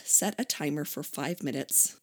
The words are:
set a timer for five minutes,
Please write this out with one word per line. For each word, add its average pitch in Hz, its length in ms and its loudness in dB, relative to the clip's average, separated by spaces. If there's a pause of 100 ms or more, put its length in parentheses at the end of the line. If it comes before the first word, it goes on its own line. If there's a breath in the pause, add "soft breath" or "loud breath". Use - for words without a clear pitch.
set - 340 4
a 240 60 -2
timer 147 400 -2
for - 180 -6
five 147 400 -4
minutes, - 600 0